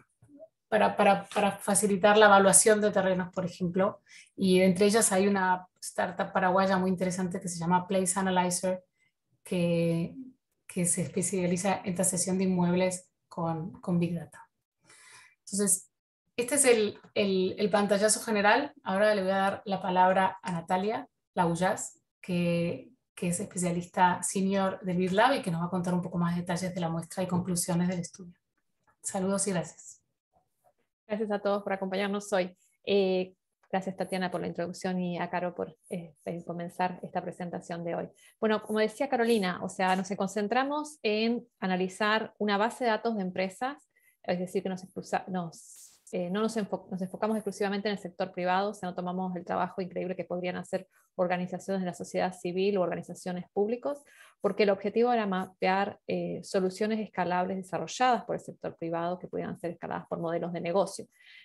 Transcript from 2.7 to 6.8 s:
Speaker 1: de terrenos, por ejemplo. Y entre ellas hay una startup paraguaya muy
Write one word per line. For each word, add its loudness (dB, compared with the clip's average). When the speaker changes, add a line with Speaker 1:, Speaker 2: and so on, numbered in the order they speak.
Speaker 1:
de 2
terrenos, 0
por -4
ejemplo. -2
Y 4
entre 6
ellas 4
hay 4
una 2
startup -4
paraguaya 4
muy 2